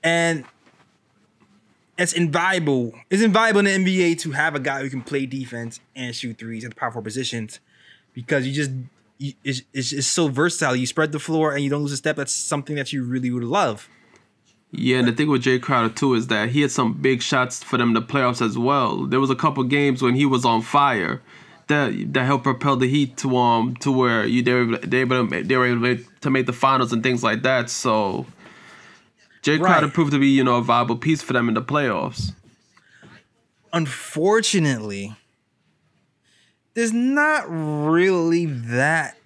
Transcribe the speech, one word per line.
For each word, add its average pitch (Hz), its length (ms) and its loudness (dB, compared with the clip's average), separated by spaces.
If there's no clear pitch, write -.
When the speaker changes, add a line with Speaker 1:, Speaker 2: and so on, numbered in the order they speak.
Speaker 1:
And 165 400 0
it's 175 140 0
invaluable. 165 800 0
It's 196 100 2
invaluable 220 380 4
in 202 60 4
the 196 60 2
N 190 120 2
B 185 180 2
A 170 140 2
to 165 160 -6
have 147 240 -2
a 143 40 -2
guy 135 220 -4
who 135 80 -6
can 131 140 -8
play 139 240 -4
defense 120 520 -10
and 123 200 -10
shoot 117 240 -10
threes 113 260 -12
at 117 60 -14
the - 40 -20
power 127 160 -6
forward 117 120 -10
positions, 113 560 -8
because 131 340 -2
you 135 60 -6
just, 143 180 -2
you, 143 140 -8
it's, 131 180 -6
it's, 131 220 -6
it's 135 140 -4
so 160 220 2
versatile. 143 460 0
You 127 120 -2
spread 156 240 0
the 151 80 -6
floor 156 340 0
and 143 100 -2
you 139 60 -2
don't 147 140 -2
lose 143 80 -4
a 139 60 -6
step. 151 180 -2
That's 139 180 -6
something 147 420 -6
that 139 160 -6
you 135 120 -4
really 127 260 -4
would 123 140 -4
love. 131 440 -2
Speaker 2:
Yeah, 127 260 0
and 123 100 4
the 117 60 2
thing 151 160 0
with 127 140 2
Jay 127 140 2
Crowder 120 360 0
too 131 220 0
is 113 120 -2
that 110 220 0
he 135 100 0
had 143 120 2
some 117 240 0
big 123 260 0
shots 127 420 -2
for - 140 -4
them 120 120 2
in 113 40 2
the 110 80 2
playoffs 123 440 -2
as 110 120 -2
well. 123 480 0
There 127 160 0
was 135 80 0
a 131 60 2
couple 139 280 0
games 135 380 2
when 123 140 2
he 143 100 2
was 127 180 2
on 117 180 2
fire 123 600 0
that, 143 460 0
that 131 120 2
helped 131 180 0
propel 139 320 0
the 127 140 2
Heat 139 280 0
to, 127 200 0
um, 120 400 2
to 143 140 0
where 120 340 2
you, 117 160 2
they 123 120 2
were, 120 260 2
they 127 260 0
were, 127 180 2
they 131 120 0
were 127 120 4
able 120 360 0
to 147 80 -2
make 131 160 2
the 135 60 -4
finals 127 400 2
and 117 120 -2
things 123 200 0
like 113 200 0
that. 127 260 0
So 107 560 -2
Jay 151 160 2
Crowder 170 260 4
Speaker 1:
Right. 143 80 -2
Speaker 2:
proved 151 180 2
to 143 80 2
be, 139 80 6
you 135 160 4
know, 123 140 4
a 120 40 2
viable 120 360 2
piece 151 240 0
for - 100 -8
them 120 160 2
in 113 60 0
the 110 80 0
playoffs. 123 720 -2
Speaker 1:
Unfortunately, 147 1400 0
there's 233 180 0
not 277 560 2
really 165 1000 2
that 135 800 -2